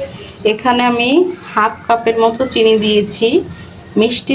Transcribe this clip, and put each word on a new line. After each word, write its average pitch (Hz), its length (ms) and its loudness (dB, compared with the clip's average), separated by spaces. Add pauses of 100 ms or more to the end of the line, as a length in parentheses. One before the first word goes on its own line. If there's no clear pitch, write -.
(520)
এখানে 240 300 0 (100)
আমি 240 180 0 (400)
হাফ 220 240 0 (100)
কাপের 233 400 0
মতো 226 180 0 (120)
চিনি 220 240 4
দিয়েছি। 208 500 0 (720)
মিষ্টি 240 380 0